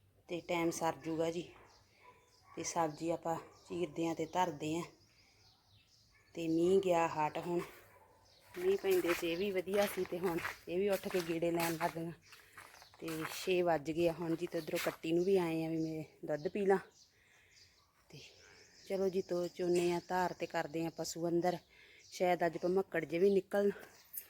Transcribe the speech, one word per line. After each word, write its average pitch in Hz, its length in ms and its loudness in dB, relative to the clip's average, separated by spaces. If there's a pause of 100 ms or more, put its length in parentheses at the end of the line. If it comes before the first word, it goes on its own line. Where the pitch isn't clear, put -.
(280)
ਤੇ 170 200 -6
ਟਾਈਮ 170 240 2
ਸਰ 165 220 0 (120)
ਜੂਗਾ 160 260 0
ਜੀ। 170 120 -6 (1120)
ਤੇ 170 80 -8
ਸਬਜ਼ੀ 160 460 0
ਆਪਾਂ 165 260 -2
ਚੀਰਦੇ 165 720 -6
ਹਾਂ 165 80 0
ਤੇ 160 100 -4
ਧਰਦੇ 160 500 -2
ਹਾਂ। 170 80 -2 (1500)
ਤੇ 165 140 -6
ਮੀਂਹ 170 340 4
ਗਿਆ 170 260 4
ਹਟ 156 300 -2
ਹੁਣ, 175 240 -2 (960)
ਮੀਂਹ 185 200 2
ਪੈਂਦੇ 175 360 2
'ਚ - 100 -4
ਇਹ 170 140 0
ਵੀ 202 140 -2
ਵਧੀਆ 190 340 0
ਸੀ, 190 180 -2
ਤੇ 180 160 -6
ਹੁਣ 170 180 0 (300)
ਇਹ 170 100 -4
ਵੀ 202 120 2
ਉੱਠ 190 180 0
ਕੇ 185 220 0
ਗੇੜੇ 165 220 0
ਲੈਣ 170 220 2
ਲੱਗ 165 180 -2
ਗਈਆਂ। 165 200 -6 (880)
ਤੇ 165 100 -10 (340)
ਛੇ 180 180 2
ਵੱਜ 160 300 2
ਗਏ 170 180 2
ਆ 165 40 0
ਹੁਣ 165 220 -2
ਜੀ, 175 120 -4
ਤੇ 170 100 -6
ਉੱਧਰੋਂ 165 280 -4
ਕੱਟੀ 165 260 -2
ਨੂੰ 175 120 4
ਵੀ 196 140 4
ਆਏ 165 280 0
ਆ 160 40 -4
ਵੀ 160 80 -2
ਮੈਂ 160 260 -4 (240)
ਦੁੱਧ 151 200 -2
ਪੀ 202 180 -2
ਲਾਂ। 190 120 6 (1300)
ਤੇ 143 100 -18 (720)
ਚਲੋ 196 200 0
ਜੀ, 185 120 0
ਤੋ 175 260 -2
ਚੋਨੇ 175 440 2
ਆ 175 160 0
ਧਾਰ 180 260 0
ਤੇ - 120 -8
ਕਰਦੇ 165 400 -4
ਆ 160 120 -4
ਪਸ਼ੂ 165 300 -4
ਅੰਦਰ। 170 300 2 (540)
ਸ਼ਾਇਦ 180 340 2
ਅੱਜ 165 120 0
ਭਮੱਕੜ 180 480 0
ਜੇ 160 140 -2
ਵੀ 196 100 6
ਨਿਕਲਣ, 202 400 2 (600)